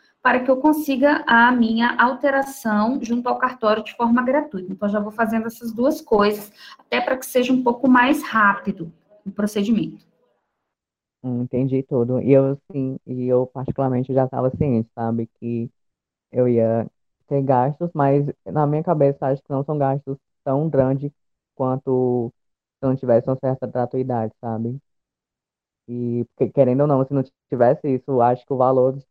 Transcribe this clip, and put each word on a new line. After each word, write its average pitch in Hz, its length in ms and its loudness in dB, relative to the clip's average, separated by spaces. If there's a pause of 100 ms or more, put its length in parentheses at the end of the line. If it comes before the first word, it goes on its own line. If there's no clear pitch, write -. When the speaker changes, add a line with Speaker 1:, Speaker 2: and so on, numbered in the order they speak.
(200)
Speaker 1:
para 247 200 2
que 254 100 0
eu 262 60 4
consiga 294 680 2
a 233 240 6
minha 233 460 2
alteração 262 1040 0
junto 240 260 -4
ao 240 100 -2
cartório 226 440 0
de - 120 -16
forma 240 280 2
gratuita. 240 500 -2
Então, 202 160 -6
já 208 120 -2
vou 208 100 -6
fazendo 220 360 -2
essas 226 260 -12
duas 254 280 0
coisas, 208 520 0 (260)
até - 220 -4
para 262 160 -2
que 262 100 -14
seja 254 260 0
um 254 100 2
pouco 247 260 0
mais 254 340 4
rápido 202 680 -2 (340)
o 196 60 -10
procedimento. 202 720 -2 (1200)
Speaker 2:
Hum, 123 180 -4
entendi 131 400 -2
tudo. 123 380 -2
E 127 120 2
eu, 135 240 4 (140)
sim, 131 360 -6
e 123 200 -6
eu 127 200 2
particularmente 131 680 -4
já 131 160 2
tava 127 280 -2
ciente, 120 380 0
sabe, 117 340 -4 (120)
que 117 300 -6 (600)
eu 127 180 0
ia 113 380 2 (400)
ter 139 160 -2
gastos, 135 520 0
mas 143 300 2 (220)
na 151 200 0
minha 151 160 0
cabeça 143 440 0
acho 135 160 -2
que - 80 -20
não 139 140 -2
são 151 120 -4
gastos 139 400 -2 (280)
tão 143 240 -2
grandes 135 420 0 (440)
quanto 127 760 -2 (460)
se - 80 -6
não 131 80 0
tivesse 120 340 0
uma 131 80 -2
certa 131 300 -4
gratuidade, 123 760 -4
sabe? 117 380 -6 (1080)
E, 120 360 -6 (120)
porque, - 160 -2
querendo 131 300 2
ou 147 40 4
não, 135 180 2
se 135 80 -6
não 135 120 0 (260)
tivesse 131 460 2
isso, 127 240 -2
acho 123 260 2
que - 60 -8
o 135 40 -2
valor 131 400 2
de 139 140 -16